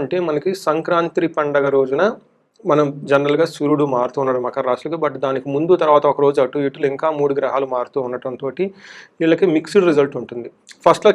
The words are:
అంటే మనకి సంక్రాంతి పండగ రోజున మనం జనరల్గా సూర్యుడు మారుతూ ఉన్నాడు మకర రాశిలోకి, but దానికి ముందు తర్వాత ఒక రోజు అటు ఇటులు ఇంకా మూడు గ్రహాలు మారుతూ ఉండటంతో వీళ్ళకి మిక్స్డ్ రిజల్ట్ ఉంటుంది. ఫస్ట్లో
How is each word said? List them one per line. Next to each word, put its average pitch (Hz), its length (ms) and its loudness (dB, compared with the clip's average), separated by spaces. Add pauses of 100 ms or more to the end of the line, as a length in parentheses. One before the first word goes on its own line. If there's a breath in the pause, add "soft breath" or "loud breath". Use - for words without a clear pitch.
అంటే 143 180 -4 (120)
మనకి 151 240 -2
సంక్రాంతి 165 840 -2
పండగ 143 300 0
రోజున 139 440 2 (540)
మనం 147 340 0 (100)
జనరల్గా 143 340 2 (100)
సూర్యుడు 147 300 0
మారుతూ 127 360 -2
ఉన్నాడు 131 240 -2
మకర 127 240 -4
రాశిలోకి, 151 340 -4
but 143 100 0 (120)
దానికి 135 240 -4
ముందు 151 240 -2 (100)
తర్వాత 147 300 6
ఒక 143 80 -4
రోజు 143 240 2
అటు 131 140 -4 (100)
ఇటులు 151 240 -4
ఇంకా 156 260 -2
మూడు 143 200 0
గ్రహాలు 135 360 -2
మారుతూ 123 320 -6
ఉండటంతో 127 420 -8 (720 loud breath)
వీళ్ళకి 165 260 2
మిక్స్డ్ 175 440 2
రిజల్ట్ 143 300 2
ఉంటుంది. 120 280 -10 (360)
ఫస్ట్లో 175 300 6